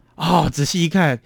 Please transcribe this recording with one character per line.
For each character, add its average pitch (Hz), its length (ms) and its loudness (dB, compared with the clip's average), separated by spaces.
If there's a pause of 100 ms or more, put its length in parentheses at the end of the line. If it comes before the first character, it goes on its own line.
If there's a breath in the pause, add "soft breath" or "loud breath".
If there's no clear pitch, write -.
(140)
哦， 165 380 0
仔 143 120 -2
细 170 200 -2
一 165 40 0
看， 156 380 0